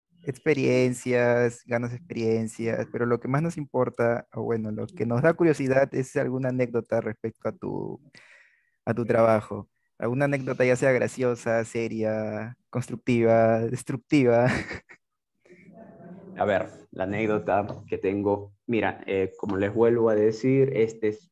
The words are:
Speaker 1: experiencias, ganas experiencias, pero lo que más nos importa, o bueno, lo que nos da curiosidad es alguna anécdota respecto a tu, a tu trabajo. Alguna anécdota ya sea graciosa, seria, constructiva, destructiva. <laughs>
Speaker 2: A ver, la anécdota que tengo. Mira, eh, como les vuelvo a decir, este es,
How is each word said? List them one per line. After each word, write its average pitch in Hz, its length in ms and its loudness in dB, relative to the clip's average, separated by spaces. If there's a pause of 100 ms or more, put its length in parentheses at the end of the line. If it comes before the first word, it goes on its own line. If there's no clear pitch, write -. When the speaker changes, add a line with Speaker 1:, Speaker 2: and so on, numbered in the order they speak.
(240)
Speaker 1:
experiencias, 123 1400 2
ganas 120 280 -4
experiencias, 113 1000 -4
pero 120 140 -2
lo 120 140 0
que 120 80 -10
más 135 140 0
nos 165 160 -4
importa, 123 760 -2
o 113 100 -6
bueno, 113 280 -4
lo 110 160 -8
que - 180 -6
nos 120 160 -2
da 165 120 4
curiosidad 139 600 2
es 135 220 -4
alguna 131 340 -2
anécdota 117 520 -2
respecto 110 480 -6
a - 20 -8
tu, 101 500 -10 (840)
a 113 80 -2
tu 113 120 -2
trabajo. 110 640 2 (280)
Alguna 127 280 -2
anécdota 135 400 0
ya 127 100 4
sea 135 160 2
graciosa, 117 760 0
seria, 110 920 -4 (120)
constructiva, 113 920 2
destructiva. 120 880 2
<laughs> - 520 -4 (1400)
Speaker 2:
A 95 80 0
ver, 95 240 0 (220)
la 92 140 -4
anécdota 101 600 0 (220)
que - 100 -6
tengo. 101 560 -2 (140)
Mira, 101 400 -2
eh, 95 300 -2
como 101 200 -6
les 101 160 0
vuelvo 117 360 4
a 110 60 2
decir, 131 600 2
este 110 340 0
es, - 220 -12